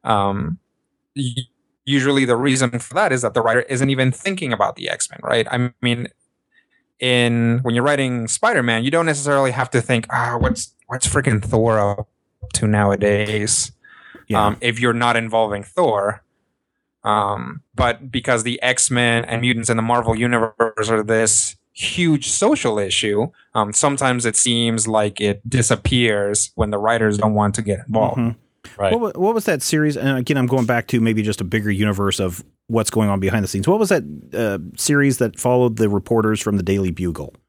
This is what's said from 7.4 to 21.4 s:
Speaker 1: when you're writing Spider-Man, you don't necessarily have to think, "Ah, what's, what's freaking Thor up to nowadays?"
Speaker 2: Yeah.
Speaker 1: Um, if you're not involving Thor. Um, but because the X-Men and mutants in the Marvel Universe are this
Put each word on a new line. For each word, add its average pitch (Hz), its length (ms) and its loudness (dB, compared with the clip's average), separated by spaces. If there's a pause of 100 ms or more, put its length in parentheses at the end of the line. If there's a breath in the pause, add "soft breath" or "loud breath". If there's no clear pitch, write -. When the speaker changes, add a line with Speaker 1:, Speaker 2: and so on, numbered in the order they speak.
Speaker 1:
when 120 120 -2
you're 120 100 0
writing 131 440 0
Spider-Man, 123 560 0
you 135 60 0
don't 165 160 2
necessarily 143 460 0
have 123 180 -4
to 123 100 2
think, 117 300 -2
"Ah, 120 280 -2
what's, - 360 -4 (120)
what's 127 220 -4
freaking 135 340 2
Thor 113 360 2
up 101 300 -2 (460)
to - 120 -2
nowadays?" 104 1040 0 (560 loud breath)
Speaker 2:
Yeah. 110 180 2
Speaker 1:
Um, 104 140 0
if 120 180 -2
you're 120 140 2
not 120 240 2
involving 110 460 0
Thor. 104 600 -2 (800)
Um, 104 600 -2 (120)
but 127 380 -2
because 120 300 -2
the 120 180 -6
X-Men 120 640 0
and 117 160 -4
mutants 123 300 0
in 113 80 2
the 113 40 0
Marvel 117 320 0
Universe 113 760 -2
are 110 120 0
this 110 540 0 (160)